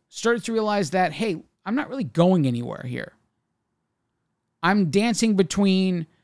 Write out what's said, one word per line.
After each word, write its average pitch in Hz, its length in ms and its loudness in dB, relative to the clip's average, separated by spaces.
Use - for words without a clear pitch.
started 233 300 -2
to 233 80 -6
realize 208 380 0
that, 180 220 0
hey, 202 300 -4
I'm 202 100 -4
not 285 140 -2
really 262 160 -6
going 165 420 4
anywhere 120 400 -4
here. 123 280 -10
I'm 185 280 2
dancing 214 460 2
between 190 680 2